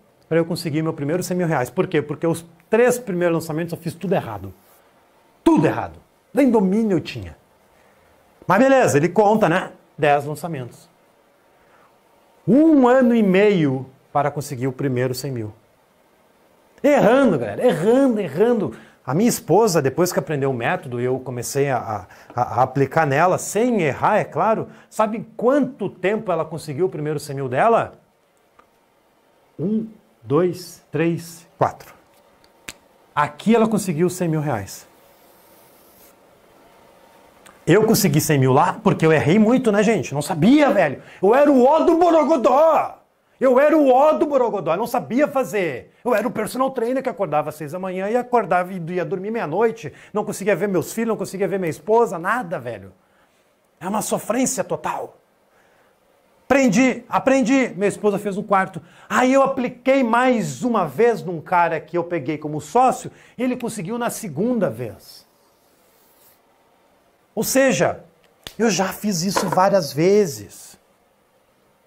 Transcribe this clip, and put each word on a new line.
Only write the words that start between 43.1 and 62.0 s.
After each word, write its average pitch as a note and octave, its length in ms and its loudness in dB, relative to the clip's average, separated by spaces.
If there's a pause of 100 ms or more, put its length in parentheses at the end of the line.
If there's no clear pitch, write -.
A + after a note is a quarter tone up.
Eu B3+ 200 4
era D4+ 160 4
o C#4+ 160 4
ó C#4+ 220 6
do D#4 140 0
Borogodó, G#3 460 -2
eu E3+ 40 0
não A3 80 -2
sabia A#3 420 -2
fazer. F3 640 -4 (140)
Eu A#3+ 80 0
era G#3+ 140 0
o A3+ 40 -4
personal B3+ 380 -4
trainer B3+ 320 -4
que B3+ 80 -4
acordava D3+ 400 -2
às D3+ 60 -14
seis D3 160 -12
da F3+ 80 -10
manhã F#3 280 -6
e A3 80 -2
acordava F#3+ 560 0
e F#3+ 80 -10 (120)
ia F3+ 120 -4
dormir F#3 280 -6
meia-noite. A3 600 -4 (220)
Não G3+ 100 -4
conseguia G3+ 320 -2
ver F3+ 120 -4
meus F3+ 260 -2
filhos, A3+ 160 -4
não G#3+ 80 -2
conseguia F#3+ 300 -6
ver F#3 100 -4
minha F3+ 140 -4
esposa, G#3+ 480 0
nada, F3+ 400 -4
velho. A2 340 -12 (840)
É E3 80 -10
uma G#3 160 -4
sofrência A#3 600 -2
total. - 540 -8 (1300)
Aprendi, B3+ 640 2
aprendi. B3+ 640 0
Minha G3 140 -2
esposa G3 280 -2
fez G3 200 -6
um G#3 40 -8
quarto. F#3+ 400 -2 (280)
Aí B3+ 240 2
eu C4+ 100 4
apliquei C4+ 580 -2
mais A3+ 600 0
uma A3 240 0
vez F#3+ 340 0
num D#3+ 200 -8
cara E3+ 360 0
que E3 200 -8
eu E3+ 80 -2